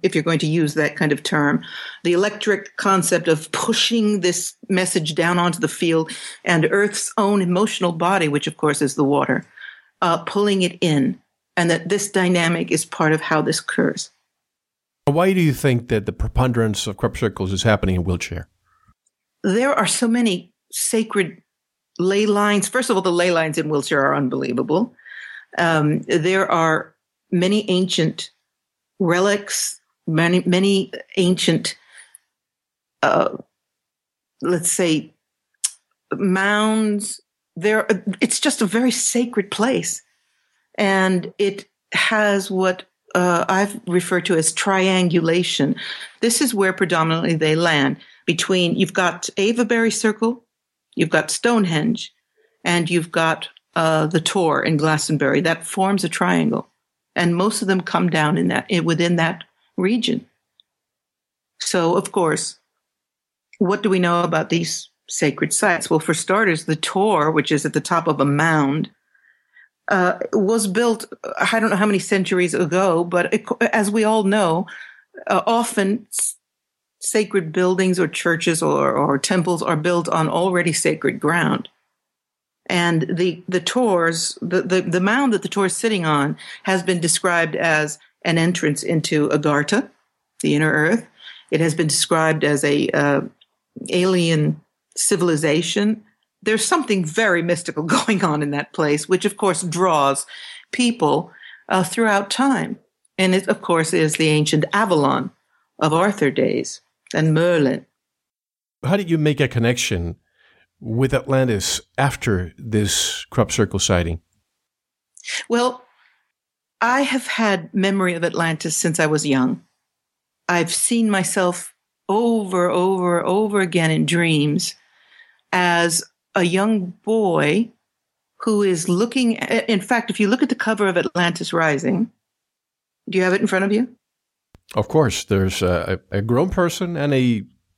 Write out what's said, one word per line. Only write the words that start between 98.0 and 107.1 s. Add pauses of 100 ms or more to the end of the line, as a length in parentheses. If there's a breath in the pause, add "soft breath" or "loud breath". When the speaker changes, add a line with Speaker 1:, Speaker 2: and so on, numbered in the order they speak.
Speaker 1:
going
on
in
that
place,
which
of
course
draws (460 loud breath)
people, (360 loud breath)
uh,
throughout
time. (400)
And
it,
of
course,
is
the
ancient
Avalon (480)
of
Arthur
days (340)